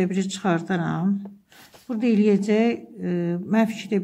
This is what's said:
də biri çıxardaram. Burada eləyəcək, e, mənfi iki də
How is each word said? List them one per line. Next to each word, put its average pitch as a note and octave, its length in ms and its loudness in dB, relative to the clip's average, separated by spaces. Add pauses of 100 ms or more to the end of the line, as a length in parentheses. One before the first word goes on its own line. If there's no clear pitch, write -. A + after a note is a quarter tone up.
də F3+ 100 2
biri F#3+ 180 0
çıxardaram. E3+ 840 -2 (720)
Burada A#3+ 200 0
eləyəcək, G#3 600 4 (340)
e, F3+ 60 -2 (320)
mənfi A3 340 0
iki - 140 -12
də G#3 140 2